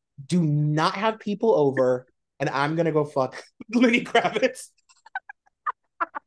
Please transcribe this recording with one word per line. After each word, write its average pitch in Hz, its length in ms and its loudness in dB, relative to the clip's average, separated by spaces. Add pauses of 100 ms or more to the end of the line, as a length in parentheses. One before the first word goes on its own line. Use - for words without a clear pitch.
(260)
do 175 160 2
not 151 540 2
have 220 240 -2
people 214 340 0
over, 131 520 2 (340)
and 139 100 -4
I'm 143 240 -2
gonna 165 160 0
go 151 140 2
fuck 135 360 -4 (180)
<laughs> - 140 -18
Lenny 240 300 4
Kravitz." - 680 -2 (1600)